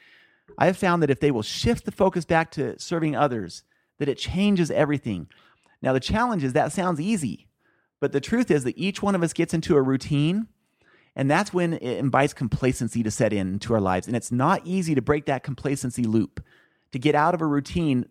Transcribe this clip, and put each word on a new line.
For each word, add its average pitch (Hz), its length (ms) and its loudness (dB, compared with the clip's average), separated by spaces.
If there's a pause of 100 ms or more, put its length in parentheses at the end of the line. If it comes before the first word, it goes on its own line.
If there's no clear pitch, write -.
(580)
I've 180 200 4
found 175 240 2
that 147 80 4
if 131 100 0
they 147 120 2
will 117 100 0
shift - 440 -2
the 196 60 -6
focus 185 340 2
back 165 260 0
to 127 280 -4
serving 160 360 -2
others, 117 480 -2 (340)
that 143 120 -2
it 127 80 -2
changes 185 540 0
everything. 123 560 -2 (540)
Now, 131 120 2
the 135 60 2
challenge 214 440 0
is 131 100 0
that 147 180 2
sounds 175 300 -2
easy, 165 460 -4 (520)
but 143 120 -2
the 139 100 0
truth 233 300 0
is 151 120 4
that 123 140 -4
each 190 240 -4
one 202 140 0
of 175 80 0
us 165 100 0
gets 165 200 0
into 165 220 2
a 143 60 6
routine, 147 640 0 (680)
and 135 140 0
that's 185 240 2
when 175 200 0
it 123 240 -4
invites 131 360 2
complacency 120 720 -2
to 107 80 0
set 107 220 2
in 95 200 0
into 104 200 -4
our 107 80 4
lives. 92 260 0
And 117 80 -4
it's - 160 -6
not 139 340 2
easy 170 300 -2
to 131 60 2
break 147 240 -2
that 135 180 -4
complacency 135 600 -6
loop, 110 400 0 (480)
to 139 80 -8
get 147 160 2
out 156 180 2
of 165 80 -4
a 165 40 0
routine 143 640 0